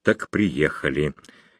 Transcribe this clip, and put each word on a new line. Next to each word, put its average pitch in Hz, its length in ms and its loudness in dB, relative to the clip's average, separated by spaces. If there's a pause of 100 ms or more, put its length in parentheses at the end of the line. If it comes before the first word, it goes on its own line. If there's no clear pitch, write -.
так - 280 0
приехали», 73 840 0 (460)